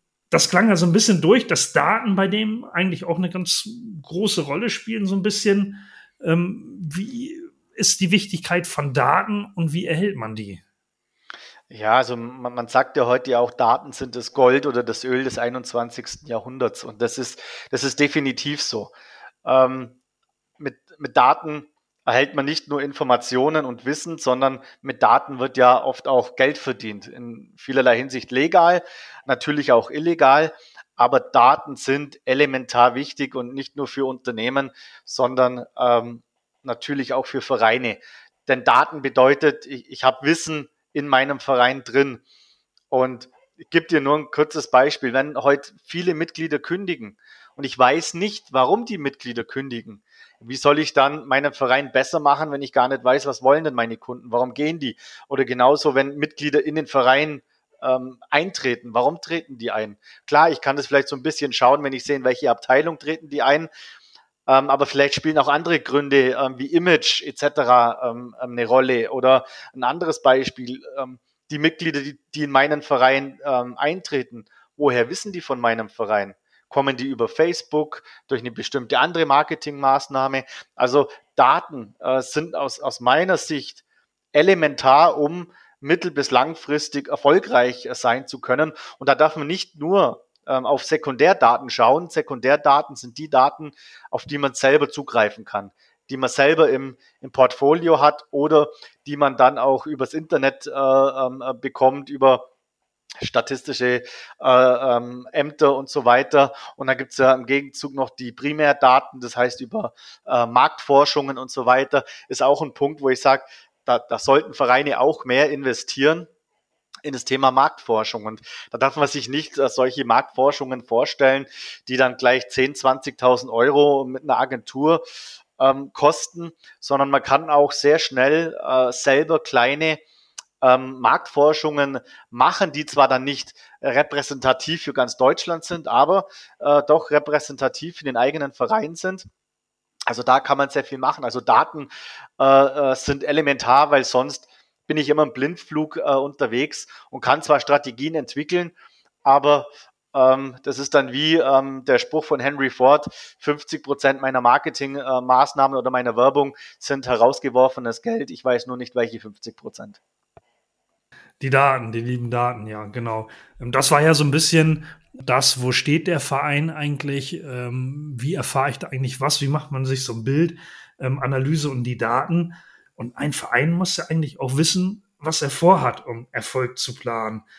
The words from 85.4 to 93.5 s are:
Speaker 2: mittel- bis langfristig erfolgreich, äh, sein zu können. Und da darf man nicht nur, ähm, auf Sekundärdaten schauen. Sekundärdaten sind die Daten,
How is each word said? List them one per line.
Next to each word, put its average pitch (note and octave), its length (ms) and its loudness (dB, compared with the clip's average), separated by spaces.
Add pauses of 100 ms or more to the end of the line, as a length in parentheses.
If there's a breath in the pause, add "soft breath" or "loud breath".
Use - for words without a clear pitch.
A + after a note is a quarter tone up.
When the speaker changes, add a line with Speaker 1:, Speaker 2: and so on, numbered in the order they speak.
Speaker 2:
mittel- E3 320 -2
bis C#3+ 180 -4
langfristig D3 800 -2
erfolgreich, C#3 800 2
äh, B2 100 -10
sein B2+ 320 -2
zu C3 140 -14
können. D3 320 -2 (240 loud breath)
Und C3+ 100 -12
da C3+ 80 4
darf D3+ 220 2
man D3 100 -8
nicht E3+ 300 -10
nur, D#3+ 480 0 (200)
ähm, C3 200 -2
auf C3+ 180 -2
Sekundärdaten C3+ 880 2
schauen. C#3 400 2
Sekundärdaten C#3+ 880 0
sind A#2+ 200 -18
die D3+ 120 -14
Daten, C#3 420 0 (400 loud breath)